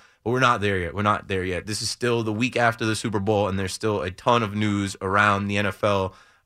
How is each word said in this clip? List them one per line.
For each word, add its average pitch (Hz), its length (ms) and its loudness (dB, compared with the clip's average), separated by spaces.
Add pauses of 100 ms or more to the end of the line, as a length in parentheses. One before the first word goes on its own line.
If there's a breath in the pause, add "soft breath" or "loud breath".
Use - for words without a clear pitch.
(220 soft breath)
But 113 80 -4
we're 127 100 0
not 120 200 4
there 101 180 0
yet. 85 160 -4
We're 101 80 -2
not 104 260 0
there 95 160 -2
yet. 87 220 -4
This 107 160 -6
is 110 80 -4
still 120 320 0
the 110 100 -2
week 117 240 -2
after 117 300 2
the 110 100 0
Super 110 220 -2
Bowl, 101 300 2
and 95 100 -2
there's 95 160 -4
still 104 260 -2
a 87 100 -4
ton 120 320 2
of 104 120 -4
news 101 480 0
around 101 460 2
the 101 100 0
N 104 80 0
F 95 180 -4
L, 98 300 0 (320 soft breath)